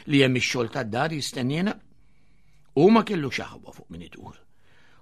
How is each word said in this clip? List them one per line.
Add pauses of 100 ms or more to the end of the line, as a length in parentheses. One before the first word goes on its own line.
(100)
li
hemm
ix-xogħol
tad-dar
jistennina. (1080)
U
ma
kellu
xaħwa
fuq
min
idur. (680)